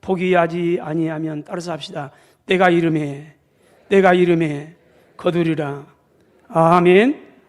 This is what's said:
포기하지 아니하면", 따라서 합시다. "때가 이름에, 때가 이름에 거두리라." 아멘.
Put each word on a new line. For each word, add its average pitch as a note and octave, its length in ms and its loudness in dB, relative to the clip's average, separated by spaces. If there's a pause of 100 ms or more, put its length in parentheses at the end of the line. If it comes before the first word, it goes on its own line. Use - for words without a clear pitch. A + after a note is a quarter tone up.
포기하지 F3 800 -2
아니하면", D#3 640 -6
따라서 F3 280 -12
합시다. D3 400 -12 (340)
"때가 F#3 240 2
이름에, D#3 680 -2 (540)
때가 F#3+ 240 4
이름에 E3 640 0 (420)
거두리라." D#3+ 680 -4 (640)
아멘. F3+ 800 4 (220)